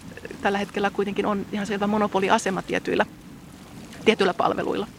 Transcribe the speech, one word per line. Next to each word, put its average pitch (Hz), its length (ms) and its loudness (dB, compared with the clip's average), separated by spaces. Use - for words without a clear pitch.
tällä 202 160 2
hetkellä 202 320 0
kuitenkin 202 360 -2
on 202 260 0
ihan 208 160 -4
selvä 208 200 0
monopoliasema 202 760 2
tietyillä, - 440 0
tietyillä 190 280 6
palveluilla. - 540 0